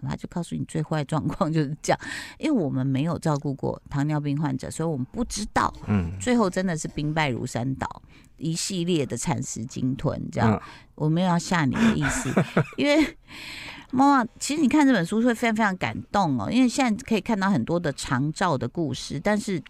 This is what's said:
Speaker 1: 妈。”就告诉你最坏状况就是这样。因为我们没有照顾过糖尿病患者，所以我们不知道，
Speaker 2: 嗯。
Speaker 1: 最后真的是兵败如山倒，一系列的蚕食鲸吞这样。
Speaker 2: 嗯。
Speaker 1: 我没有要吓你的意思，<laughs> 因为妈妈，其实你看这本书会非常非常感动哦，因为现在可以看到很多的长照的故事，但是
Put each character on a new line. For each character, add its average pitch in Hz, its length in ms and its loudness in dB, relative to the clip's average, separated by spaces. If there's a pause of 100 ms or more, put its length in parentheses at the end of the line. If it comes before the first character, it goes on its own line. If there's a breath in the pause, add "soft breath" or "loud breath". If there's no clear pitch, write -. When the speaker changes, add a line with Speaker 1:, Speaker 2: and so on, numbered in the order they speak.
Speaker 1:
妈。” 139 120 -4
就 - 140 -8
告 175 120 -6
诉 165 140 -8
你 143 100 -4
最 160 160 -4
坏 151 220 -2
状 - 240 -2
况 151 240 0
就 160 120 2
是 143 180 -4
这 - 80 -2
样。 160 100 2 (380 loud breath)
因 - 80 -4
为 311 60 2
我 180 180 2
们 131 160 0
没 135 180 2
有 165 160 -2
照 151 180 0
顾 143 160 -4
过 - 360 -6
糖 139 180 0
尿 151 120 0
病 147 200 -2
患 135 160 0
者， - 160 -6
所 160 140 -4
以 - 20 0
我 160 80 -2
们 127 160 -4
不 233 140 -4
知 - 260 -6
道， - 220 2 (140)
Speaker 2:
嗯。 90 320 2
Speaker 1:
最 247 180 2
后 208 120 4
真 185 160 -2
的 170 120 0
是 160 100 -6
兵 151 260 -4
败 156 160 0
如 117 160 -4
山 127 300 -4
倒， - 260 -8 (360 soft breath)
一 160 160 -4
系 170 320 -4
列 165 200 2
的 123 120 -4
蚕 120 260 -2
食 113 220 -8
鲸 127 300 -2
吞 - 260 -2 (100)
这 - 80 -4
样。 110 140 4
Speaker 2:
嗯。 - 80 -2 (340 loud breath)
Speaker 1:
我 151 120 -2
没 165 140 2
有 190 60 2
要 170 120 2
吓 170 240 0
你 127 120 2
的 226 200 4
意 151 80 0
思， 139 260 -2 (260)
<laughs> - 200 0
因 277 100 0
为 294 320 4 (720 loud breath)
妈 269 320 6
妈， 226 140 -6
其 - 160 -4
实 320 80 0
你 269 60 6
看 294 180 6
这 269 60 8
本 180 140 4
书 214 160 0
会 240 120 4
非 233 140 0
常 220 80 2
非 226 80 2
常 190 140 2
感 113 180 -4 (160)
动 165 260 2
哦， 98 140 -4
因 240 100 4
为 254 60 6
现 262 180 2
在 214 200 0
可 220 100 0
以 190 60 2
看 - 180 0
到 190 100 2
很 135 140 4
多 170 160 0
的 160 140 -2
长 139 400 -2
照 175 240 0
的 120 100 -2
故 143 260 -4
事， - 240 -8
但 208 220 0
是 196 180 -2 (120)